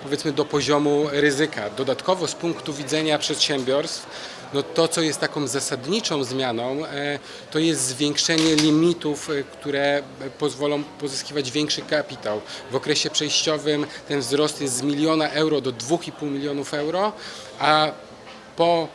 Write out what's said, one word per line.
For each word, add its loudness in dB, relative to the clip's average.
powiedzmy, -2
do 2
poziomu 2
ryzyka. 2
Dodatkowo 0
z -4
punktu -4
widzenia 0
przedsiębiorstw, 0
no 2
to, 2
co 0
jest 0
taką -2
zasadniczą -2
zmianą, -2
e, -4
to 2
jest 2
zwiększenie 2
limitów, 4
e, -2
które 0
pozwolą 0
pozyskiwać -6
większy 0
kapitał. -2
W -2
okresie 2
przejściowym 0
ten 0
wzrost 2
jest -2
z -2
miliona 2
euro 2
do -2
dwóch -2
i -8
pół -6
milionów -4
euro, 0
a 6
po 4